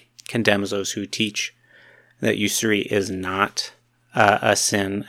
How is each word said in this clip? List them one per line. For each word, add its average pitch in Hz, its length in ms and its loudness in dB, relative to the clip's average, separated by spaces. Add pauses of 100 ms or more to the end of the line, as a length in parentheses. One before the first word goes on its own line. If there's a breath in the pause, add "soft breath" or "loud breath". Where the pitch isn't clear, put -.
(280 soft breath)
condemns 101 420 2
those 98 220 -4
who 101 140 -6
teach - 480 -4 (640 soft breath)
that 110 160 2
usury 104 460 0
is 98 280 -2
not, 95 600 -4 (420)
uh, 104 280 6
a 110 120 4
sin 101 540 -2